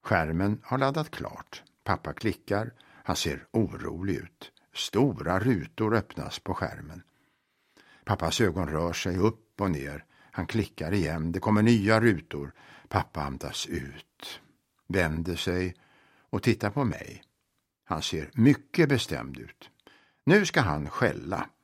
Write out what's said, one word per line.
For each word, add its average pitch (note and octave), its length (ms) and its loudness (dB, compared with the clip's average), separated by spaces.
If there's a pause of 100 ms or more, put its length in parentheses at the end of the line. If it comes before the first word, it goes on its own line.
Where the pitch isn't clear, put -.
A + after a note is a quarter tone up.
Skärmen F2+ 600 2
har B2 140 -4
laddat C#3+ 340 0
klart. - 520 -12 (200)
Pappa E2+ 300 -2
klickar. G#2+ 600 -4 (300)
Han F2 120 -2
ser D2 360 -4
orolig F#2+ 640 -2
ut. - 360 -14 (220)
Stora F#2+ 680 0
rutor A2 560 0
öppnas - 440 -4
på F#2 140 -6
skärmen. - 500 -6 (1000)
Pappas E2 360 0
ögon F2+ 260 2
rör D#2+ 260 -2
sig F#2 240 -2
upp G#2 440 0
och F#2+ 100 2
ner. C#2+ 340 -6 (260)
Han F2 160 -4
klickar F#2 460 -4
igen. E2 380 0
Det F2+ 80 -2
kommer G#2+ 220 4
nya A2 400 6
rutor. D#2 520 0 (340)
Pappa - 340 -2
andas C#2 460 -8
ut. - 760 -10 (460)
Vänder E2 480 0
sig F2+ 400 -2 (540)
och - 140 -4
tittar G#2+ 260 2
på C#3 140 -2
mig. - 400 -6 (640)
Han D#2 160 -4
ser D2+ 320 -6
mycket C#3 560 4
bestämd C#2 480 -2
ut. - 320 -18 (540)
Nu G3 220 6
ska D#3 160 2
han D2+ 280 0
skälla. - 600 -2 (140)